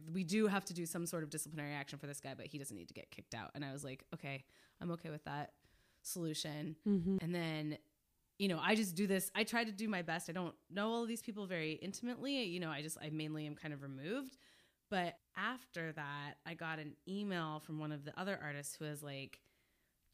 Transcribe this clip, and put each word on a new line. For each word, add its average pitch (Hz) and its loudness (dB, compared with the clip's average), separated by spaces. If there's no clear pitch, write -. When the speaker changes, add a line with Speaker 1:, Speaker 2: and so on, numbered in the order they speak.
Speaker 1:
we 185 2
do 208 6
have 196 4
to - -4
do 170 -2
some 170 0
sort 165 0
of 147 -4
disciplinary 151 -4
action 139 -6
for 143 -10
this 143 -8
guy, 135 -8
but 127 -8
he - -6
doesn't 139 -6
need 85 -10
to - -14
get - -12
kicked - -12
out." 110 -6
And 143 -4
I 135 -4
was 143 -6
like, 135 -8
"Okay, 139 -4
I'm 175 0
okay 165 -4
with 151 -6
that 147 -4
solution." 156 -2
Speaker 2:
Mm-hmm. 190 6
Speaker 1:
And 170 2
then, 156 0
you 196 6
know, 170 4
I 180 6
just 208 4
do 196 6
this. 190 6
I 214 6
try 233 4
to 220 -2
do 214 0
my 190 2
best. 170 -2
I - -2
don't 175 0
know 208 2
all 233 4
these 226 0
people 208 -4
very 160 2
intimately. 240 0
You 180 0
know, 160 0
I 147 0
just, 160 -4
I 151 -4
mainly 156 0
am 147 -4
kind 151 -6
of 139 -8
removed. 160 -4
But 180 2
after 185 -2
that, 143 -4
I 165 -6
got 160 -4
an 151 -8
email 180 0
from 156 -4
one 151 0
of 143 -4
the - -8
other 190 0
artists 143 -4
who 156 -4
was 151 -4
like, 139 -8